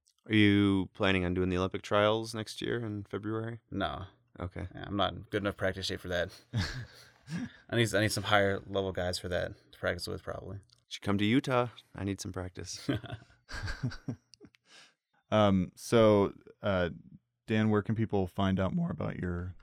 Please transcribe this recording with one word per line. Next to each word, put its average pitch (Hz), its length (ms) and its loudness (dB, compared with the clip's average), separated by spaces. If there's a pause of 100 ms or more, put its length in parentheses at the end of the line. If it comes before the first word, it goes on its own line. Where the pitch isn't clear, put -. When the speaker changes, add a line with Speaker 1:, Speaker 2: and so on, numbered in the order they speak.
(260)
Speaker 1:
Are 110 80 0
you 101 600 6
planning 95 320 2
on 90 80 0
doing 92 160 2
the 90 80 2
Olympic 95 240 -2
trials 110 520 2
next - 280 -8
year 117 200 -2
in 104 280 -6
February? 110 480 -6 (120)
Speaker 2:
No. 95 340 -6 (360)
Speaker 1:
Okay. 90 340 -8
Speaker 2:
Yeah, 95 120 -12
I'm 95 100 -6
not 90 160 0
in 95 160 -14
good 104 140 -4
enough 98 160 -4
practice 95 260 -4
shape 92 160 -4
for 90 80 -12
that. 87 220 -2 (120)
Speaker 3:
<laughs> - 120 -18 (1120)
Speaker 2:
I - 80 -4
need, 113 180 0
I 98 60 2
need 107 120 2
some 104 100 -4
higher 98 440 2
level 98 260 -2
guys 90 260 -4
for 95 100 -8
that 87 240 -2 (200)
to - 60 -20
practice 90 280 -4
with, 95 160 -8
probably. - 380 -10 (280)
Speaker 1:
Should - 140 -12
come 101 160 0
to 104 80 2
Utah. 123 400 2 (280)
I 92 100 -6
need 98 160 -4
some 98 120 -10
practice. 92 480 -10 (140)
Speaker 2:
<laughs> - 40 -4 (2250)
Speaker 3:
Um, 101 440 4
so, 107 580 6 (300)
uh, 90 280 2 (580)
Dan, 110 220 2
where 104 120 4
can 107 140 -2
people 101 320 0
find 95 320 2
out 95 120 2
more 170 200 -2
about - 260 -4
your 87 440 -4